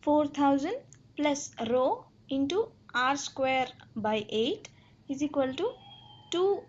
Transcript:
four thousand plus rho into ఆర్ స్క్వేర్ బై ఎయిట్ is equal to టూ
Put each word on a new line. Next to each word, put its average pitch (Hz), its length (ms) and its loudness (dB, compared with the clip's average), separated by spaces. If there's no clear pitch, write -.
four 302 160 6
thousand 285 380 2
plus 285 240 0
rho 254 160 2
into 277 220 0
ఆర్ 277 220 0
స్క్వేర్ 262 460 0
బై 214 100 0
ఎయిట్ 370 260 -4
is 269 160 -4
equal 269 240 0
to 466 60 0
టూ 359 100 2